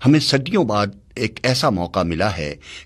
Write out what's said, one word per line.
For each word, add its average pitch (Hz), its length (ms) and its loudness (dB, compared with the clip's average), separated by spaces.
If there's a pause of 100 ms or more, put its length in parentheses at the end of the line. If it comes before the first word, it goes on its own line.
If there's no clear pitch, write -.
हमें 147 180 6
सदियों 156 460 0
बाद 104 320 -2 (180)
एक 127 280 -4
ऐसा 131 240 2
मौका 87 340 -2
मिला 85 260 0
है 78 200 -6 (360)